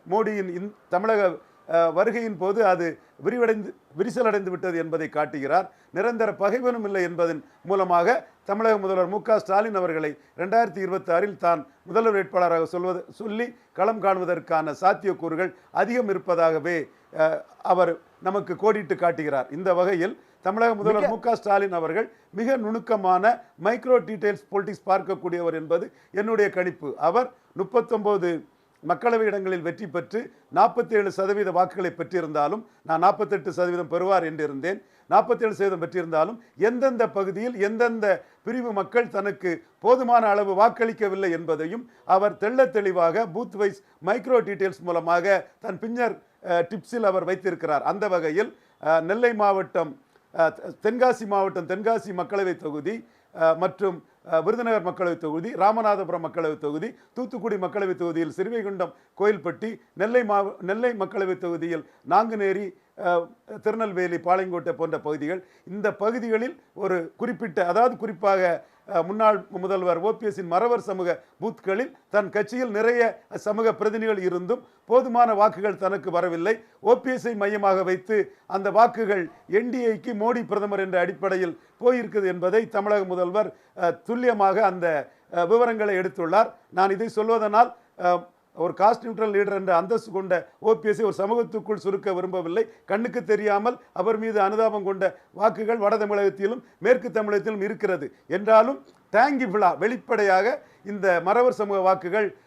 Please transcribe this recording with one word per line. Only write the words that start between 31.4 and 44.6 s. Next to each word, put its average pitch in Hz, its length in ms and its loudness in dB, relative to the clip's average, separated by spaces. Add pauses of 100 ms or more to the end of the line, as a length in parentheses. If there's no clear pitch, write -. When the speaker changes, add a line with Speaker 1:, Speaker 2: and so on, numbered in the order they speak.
Speaker 1:
வாக்குகளை 185 380 0
பெற்றிருந்தாலும், 165 760 -2 (160)
நான் 160 160 -2
நாற்பத்தெட்டு 196 540 0
சதவீதம் 175 360 -2
பெறுவார் 175 460 0
என்றிருந்தேன், 151 480 -6 (240)
நாற்பத்தேழு 220 480 2
சதவீதம் 185 260 -2
பெற்றிருந்தாலும் 165 580 -2 (180)
எந்தெந்த 240 540 0
பகுதியில் 196 500 -4
எந்தெந்த 214 640 0 (200)
பிரிவு 240 280 -4
மக்கள் 202 360 0
தனக்கு 185 560 -4 (140)
போதுமான 240 480 4
அளவு 202 380 4
வாக்களிக்கவில்லை 220 680 0
என்பதையும் 165 600 -4 (140)
அவர் 196 320 2
தெள்ளத் 254 360 2
தெளிவாக 185 540 2
பூத் 190 300 -8
வைஸ் 202 260 -2 (240)
மைக்ரோ 247 340 2
டீடைல்ஸ் 190 400 -2